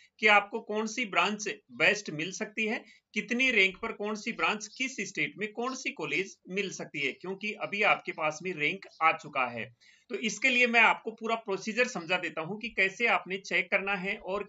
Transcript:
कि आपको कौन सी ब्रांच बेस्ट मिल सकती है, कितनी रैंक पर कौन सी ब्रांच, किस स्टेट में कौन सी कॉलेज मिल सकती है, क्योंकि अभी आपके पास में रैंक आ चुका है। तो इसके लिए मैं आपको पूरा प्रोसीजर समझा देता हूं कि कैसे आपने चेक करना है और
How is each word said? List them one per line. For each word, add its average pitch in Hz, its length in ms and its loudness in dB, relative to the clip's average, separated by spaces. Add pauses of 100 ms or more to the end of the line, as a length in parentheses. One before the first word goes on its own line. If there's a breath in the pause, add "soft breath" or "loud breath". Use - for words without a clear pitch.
(200 loud breath)
कि 214 80 4
आपको 208 320 6
कौन 214 280 -4
सी 240 180 -4
ब्रांच 190 440 0 (220)
बेस्ट 180 380 2
मिल 165 220 -6
सकती 214 340 -4
है, 233 180 -4 (300 loud breath)
कितनी 247 380 0
रैंक 190 260 4
पर 220 140 -4
कौन 208 240 -6
सी 214 160 -6
ब्रांच, 180 360 0
किस 262 340 -6
स्टेट 156 360 -4
में 208 140 -6
कौन 240 240 -4
सी 254 160 -8
कॉलेज 160 460 -4 (120)
मिल 190 220 -4
सकती 156 280 -10
है, 135 120 0
क्योंकि 196 420 -6
अभी 202 280 -4
आपके 175 300 4
पास 156 320 -2
में 185 100 -4
रैंक 160 320 -2 (160)
आ 160 100 6
चुका 147 340 -2
है। 117 300 -6 (340 soft breath)
तो 240 60 -4
इसके 226 340 0
लिए 247 180 6
मैं 233 120 4
आपको 214 320 4
पूरा 226 240 -2
प्रोसीजर 220 520 -2
समझा 180 300 -2
देता 165 240 -4
हूं 185 180 -6
कि 226 100 -8
कैसे 196 380 0
आपने 190 300 0
चेक 185 340 -2
करना 202 240 0
है 196 220 -4
और 202 320 -4